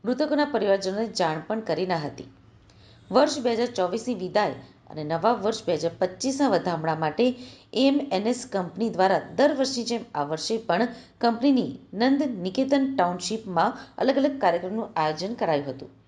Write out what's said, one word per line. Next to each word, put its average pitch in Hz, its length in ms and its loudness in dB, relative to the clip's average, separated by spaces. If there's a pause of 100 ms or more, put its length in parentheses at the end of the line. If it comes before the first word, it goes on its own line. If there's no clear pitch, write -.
મૃતકોના 294 400 2
પરિવારજનોને 196 600 0
જાણ 160 340 -2
પણ 220 200 -6
કરી 170 260 -2
ન 185 60 -2
હતી. 147 320 -4 (840)
વર્ષ 277 300 4
બે 233 140 0
હજાર 240 120 0
ચોવીસની 226 480 -2
વિદાય 185 400 -2 (360)
અને 151 140 -8
નવા 165 280 2
વર્ષ 190 320 -2
બે 175 100 0
હજાર 160 240 -2
પચીસના 262 500 0
વધામણા 165 460 0
માટે 160 340 0
એ 254 60 0 (380)
એમ 277 280 4 (120)
એન 202 140 0
એસ 247 260 -2
કંપની 196 380 -2
દ્વારા 180 300 4 (160)
દર 285 180 4
વર્ષની 254 300 -2
જેમ 233 200 -4 (100)
આ 147 100 0
વર્ષે 160 340 -4
પણ 220 300 0 (320)
કંપનીની 240 580 2 (160)
નંદ 269 280 4
નિકેતન 269 760 0
ટાઉનશીપમાં 180 760 0 (260)
અલગ 254 180 2
અલગ 269 220 2
કાર્યક્રમનું 185 580 0
આયોજન 160 380 -2
કરાયું 156 320 0
હતું. - 420 -12